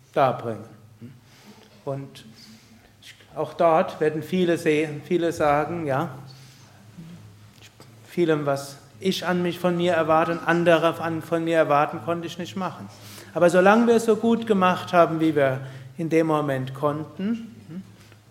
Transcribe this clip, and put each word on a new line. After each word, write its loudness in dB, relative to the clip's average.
darbringen. -2
Und -10
auch -6
dort 2
werden -2
viele 0
sehen, -2
viele -2
sagen, 0
ja, -2
vielem, 0
was -4
ich -2
an 0
mich -4
von 0
mir 0
erwarte 2
und -6
andere 4
an, -6
von -4
mir 0
erwarten, 2
konnte -4
ich -14
nicht -12
machen. -8
Aber 6
solange 6
wir 6
es 2
so 4
gut 0
gemacht 2
haben, 4
wie 2
wir 2
in -4
dem 2
Moment -2
konnten, -6